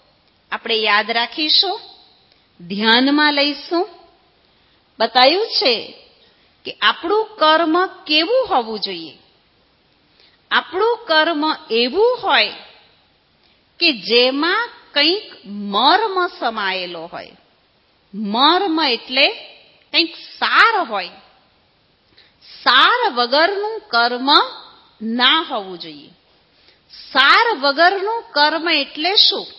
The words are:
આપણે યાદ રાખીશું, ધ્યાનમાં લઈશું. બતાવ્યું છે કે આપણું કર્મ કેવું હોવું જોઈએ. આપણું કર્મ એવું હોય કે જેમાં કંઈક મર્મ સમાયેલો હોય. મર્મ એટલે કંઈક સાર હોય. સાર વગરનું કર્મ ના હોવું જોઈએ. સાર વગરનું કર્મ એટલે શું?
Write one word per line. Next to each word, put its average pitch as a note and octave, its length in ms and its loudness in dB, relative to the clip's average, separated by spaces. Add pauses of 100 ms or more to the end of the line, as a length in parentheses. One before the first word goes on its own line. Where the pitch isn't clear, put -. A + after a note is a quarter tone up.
(520)
આપણે A3+ 240 -4
યાદ G#3+ 360 2
રાખીશું, D#4 680 -2 (840)
ધ્યાનમાં B3+ 680 2
લઈશું. D4 560 -2 (1120)
બતાવ્યું C4+ 480 2
છે B3 460 -2 (720)
કે - 160 -14
આપણું E4+ 440 0 (100)
કર્મ D#4+ 500 2
કેવું F#4+ 640 -2
હોવું A3 300 -2
જોઈએ. E3+ 380 -12 (1300)
આપણું G4 560 0
કર્મ D#4 480 0 (160)
એવું D4 520 2
હોય A#3+ 300 2 (1300)
કે E4+ 120 2
જેમાં C4 800 0 (240)
કંઈક D#4+ 400 0 (120)
મર્મ C#4+ 800 0
સમાયેલો F#3 800 -6
હોય. B2 260 -16 (800)
મર્મ D4+ 680 0 (100)
એટલે C4 360 0 (640)
કંઈક E4 240 -2
સાર F4 680 0
હોય. G3 220 -6 (1600)
સાર F4 480 4
વગરનું E4+ 680 0
કર્મ A#3+ 500 -2 (720)
ના B3+ 400 0
હોવું G3+ 380 -8
જોઈએ. D#3 300 -18 (800)
સાર F4 640 2
વગરનું F4+ 760 0
કર્મ D#4 380 0
એટલે D#4 460 -2
શું? F#4 320 0 (120)